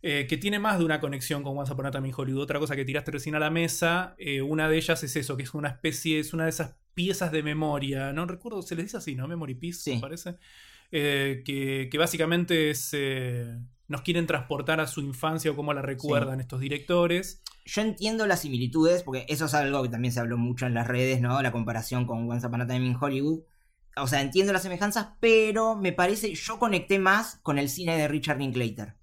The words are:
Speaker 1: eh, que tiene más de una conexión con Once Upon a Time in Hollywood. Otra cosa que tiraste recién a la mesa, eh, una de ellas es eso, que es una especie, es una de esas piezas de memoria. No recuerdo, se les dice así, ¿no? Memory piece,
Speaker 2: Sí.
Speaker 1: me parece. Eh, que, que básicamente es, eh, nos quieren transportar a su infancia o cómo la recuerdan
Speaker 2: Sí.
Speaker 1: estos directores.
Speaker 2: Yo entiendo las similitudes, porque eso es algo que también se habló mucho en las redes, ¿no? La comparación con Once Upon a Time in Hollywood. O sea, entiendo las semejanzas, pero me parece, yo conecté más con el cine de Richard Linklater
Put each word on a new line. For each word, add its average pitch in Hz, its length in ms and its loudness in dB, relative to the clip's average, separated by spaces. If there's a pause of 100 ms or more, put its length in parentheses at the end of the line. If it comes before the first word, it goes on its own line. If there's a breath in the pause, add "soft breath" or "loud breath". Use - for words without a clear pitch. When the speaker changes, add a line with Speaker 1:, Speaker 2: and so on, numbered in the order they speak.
Speaker 1:
eh, 143 260 0
que 156 100 0
tiene 202 200 0
más 202 200 2
de 170 60 4
una 156 160 2
conexión 143 420 -4
con 139 160 -6
Once 139 140 -4
Upon 135 140 -4
a 139 40 0
Time 135 180 -4
in 127 80 -6
Hollywood. 135 260 -2
Otra 143 180 -2
cosa 143 160 -2
que 135 100 -2
tiraste 143 240 -4
recién 147 240 -6
a 151 60 0
la 156 100 2
mesa, 170 680 0
eh, 143 220 -4
una 156 280 2
de 156 100 6
ellas 160 240 0
es 143 140 -4
eso, 135 200 -2
que 139 60 -4
es 127 100 -8
una 147 160 -4
especie, 156 520 0
es 151 120 -6
una 165 120 0
de 160 60 2
esas 160 260 -6 (180)
piezas 180 380 0
de 156 100 0
memoria. 143 720 -2
No 160 120 -2
recuerdo, 196 360 -8
se 180 140 -6
les 170 100 -4
dice 220 100 -10
así, 160 180 -6
¿no? 127 140 -6
Memory 160 280 -6
piece, 170 260 -8
Speaker 2:
Sí. 135 140 -4
Speaker 1:
me 113 40 0
parece. 170 360 -10 (560 loud breath)
Eh, 139 520 0
que, 135 460 -4
que 147 80 -4
básicamente 165 720 2
es, 147 220 -4
eh, 127 680 -4 (300)
nos 139 140 -6
quieren 170 240 4
transportar 156 540 0
a 151 60 2
su 151 140 -6
infancia 156 500 0
o 139 60 -2
cómo 147 180 -2
la 139 80 -2
recuerdan 139 560 0
Speaker 2:
Sí. 131 40 -4
Speaker 1:
estos 127 180 -6
directores. 170 840 2 (220)
Speaker 2:
Yo - 180 -2
entiendo 220 440 0
las 180 140 4
similitudes, 156 640 4
porque 131 260 -6
eso 151 160 0
es 139 100 0
algo 139 280 4
que 123 80 0
también 120 220 0
se 123 80 0
habló 117 180 0
mucho 123 280 0
en 120 80 0
las 117 140 0
redes, 127 320 2
¿no? 123 220 2
La 123 100 2
comparación 117 540 -2
con 117 240 -2
Once 120 160 -2
Upon 123 160 -2
a 123 40 -2
Time 127 200 0
in 123 140 0
Hollywood. 143 420 0 (540)
O 139 100 -4
sea, 139 160 2
entiendo 190 300 4
las 185 100 2
semejanzas, 202 460 -2 (120)
pero 220 560 6
me 190 160 0
parece, 190 420 0
yo 220 240 -6
conecté 196 400 2
más 196 440 4
con 143 160 0
el 143 100 0
cine 165 300 0
de 151 100 2
Richard 151 300 0
Linklater 120 640 -2